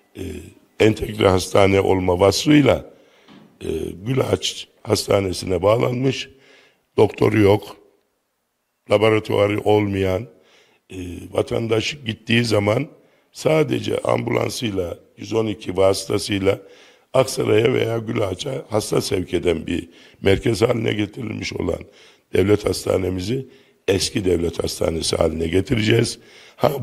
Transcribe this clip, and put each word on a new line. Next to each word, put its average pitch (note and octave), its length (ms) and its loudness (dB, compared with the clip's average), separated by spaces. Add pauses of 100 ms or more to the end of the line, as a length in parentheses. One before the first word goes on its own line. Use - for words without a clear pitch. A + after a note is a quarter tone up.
(180)
Ee, - 40 -12 (580)
entegre G#2+ 480 2
hastane F#2+ 540 4
olma F#2 380 0
vasfıyla, A2 680 4 (760)
e, - 60 -10 (380)
Gülaç A2 600 -2 (160)
Hastanesi'ne G2 800 0
bağlanmış. B2+ 680 0 (680)
Doktoru A2 420 4
yok. G2+ 380 4 (1120)
Laboratuvarı G#2+ 680 2
olmayan, G2 680 0 (600)
e, F#2 80 -16 (340)
vatandaş A2+ 760 -2
gittiği A#2 380 0
zaman A2 440 0 (440)
sadece B2+ 680 0
ambulansıyla, A2 1000 -2 (180)
yüz G#2 160 -10
on A2 140 0
iki F#2+ 300 -6
vasıtasıyla G2 800 0 (540)
Aksaray'a B2 600 2
veya A2+ 240 -2
Gülaç'a A2+ 720 -6
hasta A2+ 320 -2
sevk - 320 -4
eden E2 340 -2
bir E2 220 -6 (320)
merkez G2+ 400 2
haline A2+ 320 2
getirilmiş G#2 600 -6
olan F2 260 -4 (540)
devlet G2 320 2
hastanemizi F#2+ 840 -2 (400)
eski F#2+ 380 0
devlet E2+ 380 0
hastanesi - 520 -2
haline D#2+ 320 0
getireceğiz. A2 720 0 (360)
Ha, - 160 2 (120)